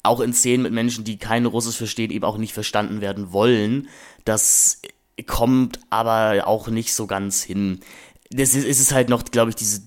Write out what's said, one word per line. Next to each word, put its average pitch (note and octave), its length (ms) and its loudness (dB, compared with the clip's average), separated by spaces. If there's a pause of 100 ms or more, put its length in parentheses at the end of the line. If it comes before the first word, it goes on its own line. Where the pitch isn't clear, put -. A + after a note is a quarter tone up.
auch A#2+ 160 2
in A#2+ 140 -2
Szenen B2 300 2
mit G#2 100 -2
Menschen, A2+ 320 -2
die G#2+ 120 -8
kein A#2 280 0
Russisch A#2 320 -2
verstehen, A2+ 340 -4
eben G2+ 140 -4
auch G#2 120 -2
nicht A2 160 -6
verstanden G#2 460 -4
werden G2 320 -6
wollen. A2+ 560 2 (380)
Das - 560 2 (440)
kommt B2 540 2 (100)
aber A2 580 2
auch G#2+ 200 0
nicht A2+ 260 -2
so G#2+ 140 -4
ganz G2 360 -4
hin. F#2+ 360 -4 (500)
Das B2+ 260 0
ist, C#3 120 0
es C#3 140 2
ist - 120 2
halt B2+ 140 4
noch, B2 160 2
glaub A#2 240 2
ich, A2 80 -4
diese G#2 320 -4